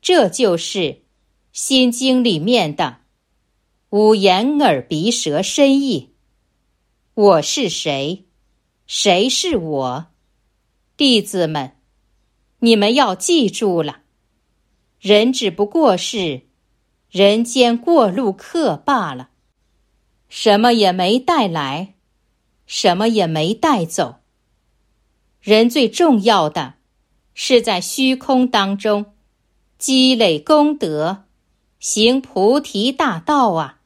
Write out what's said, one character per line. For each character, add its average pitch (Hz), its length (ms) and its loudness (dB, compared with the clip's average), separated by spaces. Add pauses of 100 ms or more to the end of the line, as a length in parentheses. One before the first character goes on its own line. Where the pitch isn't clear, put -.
这 330 280 2
就 185 280 -2
是 165 460 -8 (500)
心 254 400 0
经 254 320 -2
里 196 140 -2
面 175 360 -2
的 147 280 -8 (880)
无 214 240 4
眼 208 460 0
耳 170 200 2
鼻 165 300 -4
舌 160 320 -4
身 277 380 2
意。 233 340 -6 (1000)
我 196 280 4
是 247 260 -4
谁？ 151 580 -6 (600)
谁 196 420 0
是 311 280 -4
我？ 147 500 -6 (880)
弟 254 260 2
子 180 240 -4
们， 147 300 -8 (840)
你 233 140 4
们 208 200 0
要 247 200 0
记 277 340 0
住 180 340 -2
了， 147 180 -8 (1000)
人 208 340 2
只 240 180 -2
不 202 140 -4
过 220 320 2
是 180 520 -8 (640)
人 202 340 2
间 240 320 2
过 254 320 2
路 196 240 -2
客 226 440 -4
罢 180 380 -2
了， 127 160 -16 (1000)
什 208 300 0
么 240 140 4
也 202 200 2
没 185 260 0
带 262 300 0
来， 156 460 -6 (720)
什 180 300 0
么 214 120 0
也 208 180 0
没 160 280 -2
带 233 300 0
走。 160 320 -6 (1200)
人 214 280 2
最 240 200 0
重 254 340 2
要 190 280 2
的 147 240 -8 (600)
是 240 280 0
在 202 180 -2
虚 262 360 -2
空 254 320 0
当 202 280 -2
中 208 380 -4 (640)
积 262 360 2
累 190 240 0
功 294 380 2
德， 160 480 -4 (540)
行 233 420 0
菩 226 380 0
提 247 320 -4
大 262 300 -4
道 269 320 0
啊！ 156 340 -6